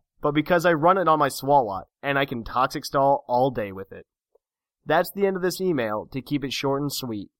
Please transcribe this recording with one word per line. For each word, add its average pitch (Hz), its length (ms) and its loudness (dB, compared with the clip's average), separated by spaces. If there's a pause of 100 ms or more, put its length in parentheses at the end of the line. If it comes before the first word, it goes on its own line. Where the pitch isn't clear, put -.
(220)
but 160 120 0
because 156 320 2
I 175 80 6
run 170 240 4
it 170 100 2
on 160 120 4
my 143 100 4
Swalot, 127 540 0 (180)
and 139 160 0
I 139 80 2
can 120 180 -8
toxic 135 400 -2
stall 139 440 2
all 127 240 2
day 110 200 -6
with 95 200 -12
it. 90 160 -18 (760)
That's 170 280 0
the 196 160 0
end 196 80 0
of 180 80 -6
this 180 180 -2
email, 113 500 -2
to 135 100 -6
keep 139 220 -4
it 135 100 -6
short 139 280 -2
and 143 100 -4
sweet. 113 380 -8 (100)